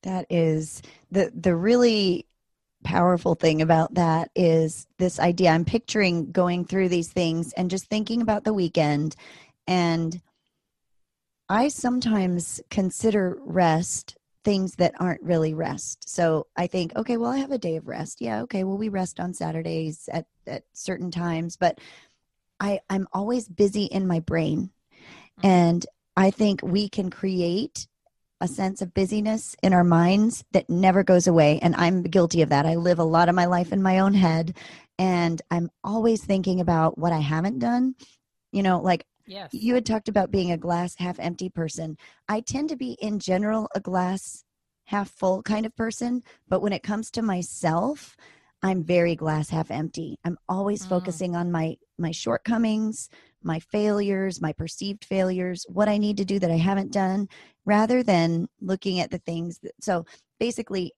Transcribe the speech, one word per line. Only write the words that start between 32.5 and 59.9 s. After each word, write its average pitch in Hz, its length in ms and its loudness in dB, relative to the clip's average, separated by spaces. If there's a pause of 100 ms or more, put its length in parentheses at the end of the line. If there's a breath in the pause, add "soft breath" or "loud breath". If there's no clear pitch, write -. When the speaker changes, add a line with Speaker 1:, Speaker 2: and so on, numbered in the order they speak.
Speaker 1:
I 160 100 2
live 170 220 2
a 170 60 2
lot 165 260 4
of 175 60 2
my 175 100 4
life 175 260 0
in 190 120 0
my 185 160 4
own 196 160 4
head, 165 420 2 (400 loud breath)
and 175 420 2 (120)
I'm 170 180 -2 (140)
always 220 400 0
thinking 190 360 0
about 165 380 2
what 170 160 0
I 156 60 0
haven't 160 400 -2
done. 247 340 0 (580 soft breath)
You 196 120 -2
know, 185 160 2
like, 180 260 0 (220)
Speaker 2:
Yes. 190 260 -16
Speaker 1:
you 240 220 0
had 247 100 0
talked 220 240 -4
about 196 220 0
being 185 200 0
a 170 60 -2
glass 175 380 -4
half 180 240 -6
empty 180 280 -6
person. 160 500 -8 (300 soft breath)
I 214 140 -2
tend 269 280 -4
to 311 60 -6
be, 247 240 -8
in 208 200 -4
general, 208 540 -2
a 196 60 -4
glass 185 640 -4 (420)
half 202 240 -4
full 190 340 -2
kind 214 220 -2
of - 100 -8
person. 240 480 -4 (260 soft breath)
But 190 120 0
when 202 120 -2
it 175 100 -6
comes 214 280 -6
to 233 100 -6
myself, 185 960 -4 (440 soft breath)
I'm 190 220 -2
very 170 320 2
glass 156 340 -2
half 160 220 -4
empty. 165 540 -8
I'm 175 120 -4 (120)
always 196 340 -2
Speaker 2:
Mm. 185 60 -16
Speaker 1:
focusing 180 460 -4
on 175 160 -2
my, 160 260 -2 (200)
my 170 140 -4
shortcomings, 220 960 -2 (320 soft breath)
my 165 180 -4
failures, 202 840 -2
my 160 100 -2
perceived 196 540 -10
failures, 185 640 -2
what 196 180 0
I 208 100 2
need 208 200 0
to 202 80 -2
do 196 140 -2
that 175 120 0
I 165 60 2
haven't 196 340 0
done, 190 380 -2 (340 loud breath)
rather 220 400 2
than 165 440 2 (120)
looking 190 400 -4
at - 120 -4
the 180 80 -8
things 170 400 -8
that, - 120 -16 (100)
so 175 240 -2 (340 soft breath)